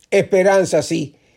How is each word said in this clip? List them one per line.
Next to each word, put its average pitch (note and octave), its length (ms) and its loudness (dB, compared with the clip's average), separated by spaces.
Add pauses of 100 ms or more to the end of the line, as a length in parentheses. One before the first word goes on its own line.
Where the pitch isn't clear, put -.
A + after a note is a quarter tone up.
(120)
Esperanza, F#3+ 680 2
sí. D#3+ 340 -8 (200)